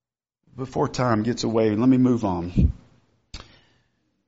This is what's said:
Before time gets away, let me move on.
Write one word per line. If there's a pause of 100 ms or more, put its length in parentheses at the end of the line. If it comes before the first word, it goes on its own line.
(560)
Before
time
gets
away,
let
me
move
on. (1500)